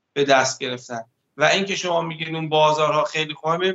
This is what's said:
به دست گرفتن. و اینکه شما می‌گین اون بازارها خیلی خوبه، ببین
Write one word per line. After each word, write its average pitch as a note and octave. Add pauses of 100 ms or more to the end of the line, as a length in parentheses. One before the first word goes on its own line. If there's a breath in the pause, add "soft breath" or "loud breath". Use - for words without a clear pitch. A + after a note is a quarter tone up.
(140)
به C#3+
دست C3
گرفتن. B2 (360)
و C#3
اینکه F#3
شما E3+
می‌گین D#3+
اون D#3+
بازارها D3+
خیلی D3+
خوبه، D#3+
ببین F#3